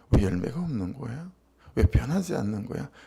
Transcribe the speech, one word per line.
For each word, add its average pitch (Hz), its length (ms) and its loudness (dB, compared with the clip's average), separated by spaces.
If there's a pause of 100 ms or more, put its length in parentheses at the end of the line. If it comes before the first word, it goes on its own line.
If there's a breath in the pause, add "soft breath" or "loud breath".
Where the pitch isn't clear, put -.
(120)
왜 - 120 8
열매가 92 360 -2
없는 120 340 -4
거야? 160 380 -10 (440 soft breath)
왜 - 100 4
변하지 170 500 2
않는 104 320 -2
거야? - 220 -6 (180 loud breath)